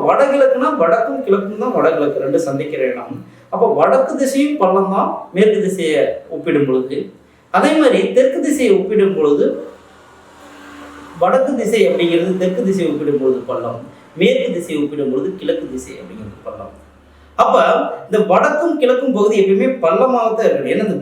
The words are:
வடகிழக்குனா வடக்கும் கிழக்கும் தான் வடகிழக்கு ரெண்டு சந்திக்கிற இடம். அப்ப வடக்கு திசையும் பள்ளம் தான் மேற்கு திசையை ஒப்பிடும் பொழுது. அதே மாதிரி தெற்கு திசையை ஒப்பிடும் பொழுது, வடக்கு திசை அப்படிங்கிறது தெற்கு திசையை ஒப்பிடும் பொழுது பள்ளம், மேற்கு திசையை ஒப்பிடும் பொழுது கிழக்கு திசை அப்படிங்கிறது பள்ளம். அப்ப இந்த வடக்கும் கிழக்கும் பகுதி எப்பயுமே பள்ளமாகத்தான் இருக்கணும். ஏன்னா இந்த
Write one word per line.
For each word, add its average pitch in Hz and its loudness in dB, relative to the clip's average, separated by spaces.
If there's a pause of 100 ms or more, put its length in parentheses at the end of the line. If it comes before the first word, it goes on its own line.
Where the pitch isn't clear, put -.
வடகிழக்குனா 269 2 (100)
வடக்கும் 170 0
கிழக்கும் 196 -2
தான் 247 -2
வடகிழக்கு 151 0
ரெண்டு - 0
சந்திக்கிற 139 -4
இடம். 123 -10 (280)
அப்ப 185 0
வடக்கு 226 2 (100)
திசையும் 277 0
பள்ளம் 190 2
தான் - 0 (280)
மேற்கு 208 4
திசையை 165 0 (320)
ஒப்பிடும் 143 0
பொழுது. 131 -2 (560)
அதே 277 4
மாதிரி 226 4 (160)
தெற்கு 269 2
திசையை 254 0
ஒப்பிடும் 196 0
பொழுது, 143 2 (1800)
வடக்கு 262 2
திசை 220 2
அப்படிங்கிறது 170 0
தெற்கு - -2
திசையை 175 0
ஒப்பிடும் 143 -2
பொழுது 127 0 (100)
பள்ளம், 117 -6 (400)
மேற்கு 240 2
திசையை 170 -6
ஒப்பிடும் 143 -4
பொழுது - -2 (100)
கிழக்கு - -4
திசை - -12
அப்படிங்கிறது 110 -16
பள்ளம். - -16 (600)
அப்ப - 4 (440)
இந்த - -2 (120)
வடக்கும் 302 2
கிழக்கும் 254 2
பகுதி 214 2
எப்பயுமே 196 2 (160)
பள்ளமாகத்தான் 226 2
இருக்கணும். - 0
ஏன்னா 214 0
இந்த 190 -2